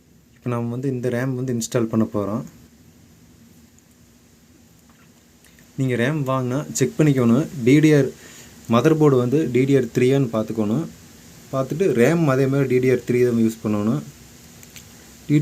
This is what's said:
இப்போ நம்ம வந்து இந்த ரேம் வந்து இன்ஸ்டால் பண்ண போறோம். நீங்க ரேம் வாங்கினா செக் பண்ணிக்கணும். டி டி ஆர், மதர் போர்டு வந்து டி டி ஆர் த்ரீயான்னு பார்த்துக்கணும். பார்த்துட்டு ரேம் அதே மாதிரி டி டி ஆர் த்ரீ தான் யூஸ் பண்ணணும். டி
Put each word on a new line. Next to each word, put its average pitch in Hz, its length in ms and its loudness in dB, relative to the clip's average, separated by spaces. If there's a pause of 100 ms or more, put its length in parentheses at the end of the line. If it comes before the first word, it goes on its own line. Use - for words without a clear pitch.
(360)
இப்போ - 180 -12
நம்ம 120 220 -6
வந்து 131 200 -6
இந்த 123 200 -6
ரேம் 127 240 -4
வந்து 131 180 -6
இன்ஸ்டால் 117 360 -4
பண்ண 110 200 0
போறோம். 104 300 -4 (3250)
நீங்க 131 240 0
ரேம் 151 260 -2
வாங்கினா 131 300 -2 (200)
செக் - 200 -2
பண்ணிக்கணும். 131 460 2 (200)
டி 127 180 6
டி 156 140 6
ஆர், 131 120 2 (640)
மதர் 160 260 4
போர்டு 139 220 4
வந்து 131 180 0 (140)
டி 127 140 2
டி 139 100 4
ஆர் 117 80 -2 (100)
த்ரீயான்னு 127 380 2
பார்த்துக்கணும். 110 500 -2 (680)
பார்த்துட்டு 139 320 -2 (160)
ரேம் 165 220 2 (100)
அதே 135 200 0
மாதிரி 139 200 0
டி 127 120 2
டி 131 100 2
ஆர் - 140 -4
த்ரீ 123 180 2
தான் 113 180 0
யூஸ் 110 200 -4
பண்ணணும். 110 360 -2 (1300)
டி 147 140 2